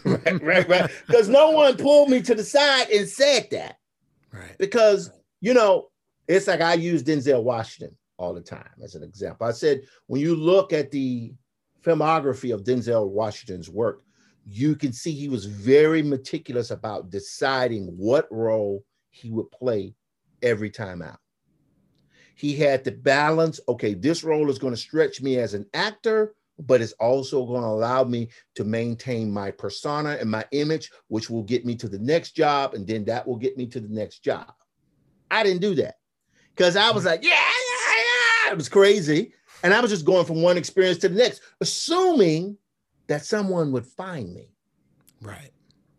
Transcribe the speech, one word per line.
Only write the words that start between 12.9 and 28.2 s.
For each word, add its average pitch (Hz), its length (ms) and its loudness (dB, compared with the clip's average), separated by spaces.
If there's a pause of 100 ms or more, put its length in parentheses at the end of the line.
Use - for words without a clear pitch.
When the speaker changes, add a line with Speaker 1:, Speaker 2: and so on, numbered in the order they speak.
Speaker 1:
Washington's 101 600 -6
work, 113 340 -4 (420)
you 127 300 -2
can 143 180 -6
see 160 180 -8
he 143 180 -10
was 107 160 -6
very 139 580 4
meticulous 135 680 -6
about 101 400 -10
deciding 117 800 -2 (100)
what 123 340 0
role 110 520 -2 (260)
he - 220 -16
would 110 180 -6
play 110 460 -6 (480)
every 107 260 -2
time 92 320 -12
out. 73 180 -16 (1160)
He 147 200 -4
had 143 280 2
to 127 80 -4
balance, 151 760 0
okay, 120 280 -2
this 151 280 -2
role 151 280 0
is 131 80 -8
gonna 127 180 -4
stretch 147 440 -2
me 131 180 -2
as 104 160 -4
an 101 180 -10
actor, 214 640 -2 (240)
but 127 220 2
it's 110 120 -6
also 131 520 -2
gonna 120 200 -4
allow 117 380 0
me 117 260 -4 (260)